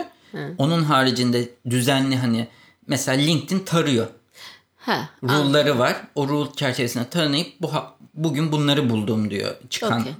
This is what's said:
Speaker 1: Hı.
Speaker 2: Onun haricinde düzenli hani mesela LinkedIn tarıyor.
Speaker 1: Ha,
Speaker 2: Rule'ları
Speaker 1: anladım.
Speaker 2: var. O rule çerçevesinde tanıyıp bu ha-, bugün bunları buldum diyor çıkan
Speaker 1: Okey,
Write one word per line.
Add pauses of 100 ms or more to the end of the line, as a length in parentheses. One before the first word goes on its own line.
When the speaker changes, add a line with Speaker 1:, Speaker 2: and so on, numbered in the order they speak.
(320)
Speaker 1:
Hı.
Speaker 2:
Onun
haricinde (200)
düzenli
hani (400)
mesela
LinkedIn
tarıyor. (720)
Speaker 1:
Ha, (140)
Speaker 2:
Rule'ları
Speaker 1:
anladım.
Speaker 2:
var. (140)
O
rule
çerçevesinde
tanıyıp (140)
bu
ha-, (180)
bugün
bunları
buldum
diyor (140)
çıkan
Speaker 1:
Okey,